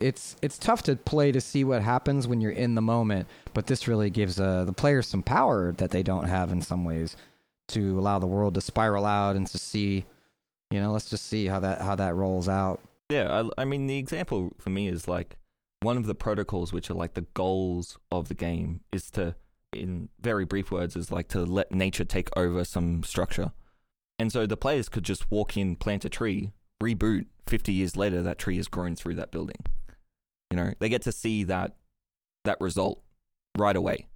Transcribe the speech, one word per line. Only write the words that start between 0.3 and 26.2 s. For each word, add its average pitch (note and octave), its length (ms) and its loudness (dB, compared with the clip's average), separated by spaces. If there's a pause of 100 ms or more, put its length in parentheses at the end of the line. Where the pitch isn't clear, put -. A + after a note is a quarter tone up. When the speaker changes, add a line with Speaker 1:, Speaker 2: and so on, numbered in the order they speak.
Speaker 1:
it's D3 160 -2
tough - 260 2
to C#3 120 2
play C#3+ 340 4
to B2+ 100 4
see C#3 220 0
what C3 200 2
happens B2 440 2
when A#2+ 140 2
you're A2 100 2
in A#2+ 240 2
the A#2 80 4
moment, A2 460 2 (260)
but G#2+ 140 0
this - 180 0
really G#2+ 240 4
gives, F#2 300 2
uh, F#2 240 4
the F#2 80 0
players C#3 340 4
some F#2+ 160 0
power A#2+ 520 4
that F2+ 180 0
they F#2 100 2
don't F#2 220 0
have F2+ 260 0
in F2+ 100 0
some F2+ 240 -2
ways E2 320 -2 (520)
to G2 280 2
allow G2 220 2
the F2+ 80 2
world G2 280 2
to F#2 60 0
spiral G#2 460 2
out G2+ 300 2
and F#2+ 100 0
to - 100 -8
see, G2 480 0 (680)
you G2+ 80 2
know, G#2 100 0
let's G#2+ 180 -2
just - 180 -6
see G#2+ 200 -2
how F#2+ 140 0
that, F#2+ 200 0
how G2 140 -2
that F#2 220 0
rolls F#2+ 320 0
out. F#2+ 320 0 (280)
Speaker 2:
Yeah, A2+ 360 2 (120)
I, B2+ 60 -2
I - 20 -2
mean, C#3 220 -2
the C3+ 120 -2
example C3+ 600 -4
for - 120 -6
me G2 180 0
is, F2 180 -4
like, F2 300 -4 (460)
one A#2+ 140 2
of A#2 100 -2
the G#2 100 -2
protocols, G2 560 -2
which F2+ 180 -6
are, F2+ 40 -6
like, E2+ 200 -4
the F2 200 -6
goals F#2 640 0 (120)
of F2 160 -2
the - 80 -6
game, E2+ 460 -4 (100)
is - 220 -6
to, E2+ 240 -2 (360)
in F2+ 360 -6 (120)
very G#2+ 240 0
brief F#2+ 280 -2
words, F2 240 -2
is, E2+ 160 -6
like, F2 160 -4
to F2+ 160 0
let F#2 260 0
nature F#2+ 340 0
take - 320 -2
over F2+ 280 2
some E2+ 400 0
structure. - 480 0 (680)
And A2+ 140 0
so A2+ 120 2
the G#2 120 0
players C3+ 320 0
could F#2+ 160 -4
just - 260 0
walk G#2 260 0
in, F#2+ 200 0
plant G2+ 280 -2
a - 40 -6
tree, G#2 420 -2 (320)